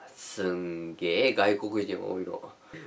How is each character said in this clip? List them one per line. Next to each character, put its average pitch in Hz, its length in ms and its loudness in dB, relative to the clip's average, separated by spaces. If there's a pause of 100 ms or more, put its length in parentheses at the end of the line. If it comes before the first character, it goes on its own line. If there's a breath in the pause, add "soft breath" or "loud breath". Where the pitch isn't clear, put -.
(140)
す - 380 -2
ん 85 440 -4
げ 87 340 4
ー 80 60 2
外 101 220 6
国 104 280 -2
人 92 180 -2
多 95 160 -2
い 90 40 -4
の。 - 280 -8 (360 loud breath)